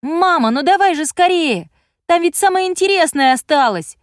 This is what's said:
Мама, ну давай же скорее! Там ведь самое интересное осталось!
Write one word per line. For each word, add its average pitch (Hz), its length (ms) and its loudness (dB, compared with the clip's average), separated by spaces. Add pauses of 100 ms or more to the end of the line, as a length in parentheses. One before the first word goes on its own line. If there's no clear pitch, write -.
Мама, 330 500 0
ну 262 120 -2
давай 381 320 2
же 302 100 -6
скорее! 311 640 -2 (380)
Там 339 140 2
ведь 339 140 -2
самое 381 320 0
интересное 349 680 0
осталось! 247 680 -2